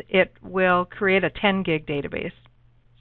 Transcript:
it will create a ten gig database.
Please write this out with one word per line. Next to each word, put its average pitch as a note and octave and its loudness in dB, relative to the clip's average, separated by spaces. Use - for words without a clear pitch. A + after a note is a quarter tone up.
it F#3+ 2
will F3+ 2
create F#3+ 2
a E3 2
ten G3 0
gig D#3+ -2
database. C#3+ -6